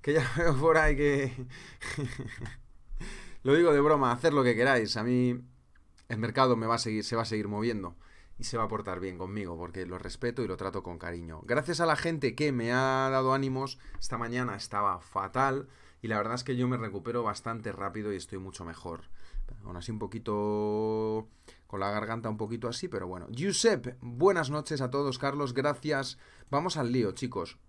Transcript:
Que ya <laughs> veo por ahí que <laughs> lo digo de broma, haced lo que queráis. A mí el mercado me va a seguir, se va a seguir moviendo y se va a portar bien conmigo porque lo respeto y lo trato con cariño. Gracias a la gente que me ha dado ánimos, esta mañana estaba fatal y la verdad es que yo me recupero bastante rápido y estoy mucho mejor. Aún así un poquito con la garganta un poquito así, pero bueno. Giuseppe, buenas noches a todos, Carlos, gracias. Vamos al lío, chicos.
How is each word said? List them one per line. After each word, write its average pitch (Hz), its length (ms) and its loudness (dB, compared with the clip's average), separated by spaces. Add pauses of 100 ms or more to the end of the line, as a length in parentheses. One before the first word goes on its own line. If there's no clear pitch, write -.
Que 147 120 0
ya 147 200 4
<laughs> - 40 0
veo 160 200 6
por 160 200 6
ahí 156 180 6
que 139 520 2 (500)
<laughs> - 1500 -8
lo 135 100 6
digo 170 180 8
de 143 80 6
broma, 143 320 6
haced 131 220 2
lo 139 100 4
que 120 120 6
queráis. 117 420 4
A 110 60 0
mí 123 360 2 (680)
el 117 80 -4
mercado 120 380 4
me 113 100 -2
va 117 100 4
a 113 40 -2
seguir, 107 240 -2
se - 120 -4
va 113 60 2
a 113 40 0
seguir 107 220 -2
moviendo 104 480 -2 (440)
y - 60 -4
se 117 120 -4
va 113 60 2
a 107 40 0
portar 101 320 -4
bien 92 180 -6
conmigo 92 400 -6
porque 87 280 -6
lo 90 140 -8
respeto 120 440 -4
y 101 40 -2
lo 90 100 -4
trato 95 240 -4
con 87 160 -10
cariño. 85 480 -10
Gracias 147 340 0
a 165 60 4
la 156 100 4
gente 143 380 0
que 147 180 2
me 120 220 0
ha 131 380 2
dado 131 220 4
ánimos, 135 440 -2 (220)
esta - 180 0
mañana 117 380 -2
estaba 101 460 0
fatal 131 680 0 (340)
y 113 60 -6
la 110 100 2
verdad 110 180 0
es 127 80 -4
que 131 120 -2
yo 123 120 2
me 127 100 0
recupero 113 460 -4
bastante 110 480 -4
rápido 98 400 -4
y 95 60 -4
estoy 92 220 -10
mucho 92 260 -10
mejor. 82 380 -10 (600)
Aún 92 140 -8
así 87 140 -8
un 107 80 -4
poquito 110 1300 -2 (380)
con 95 120 -8
la 98 120 0
garganta 110 380 -2
un 107 80 -2
poquito 113 300 -4
así, 120 200 -6
pero 92 200 -4
bueno. 90 220 -8
Giuseppe, 143 720 2
buenas 143 480 4
noches 151 320 -2
a 127 80 0
todos, 139 280 -2
Carlos, 139 360 -2
gracias. 139 640 -2 (320)
Vamos 160 280 0
al 123 140 0
lío, 117 220 2
chicos. 113 440 -6 (120)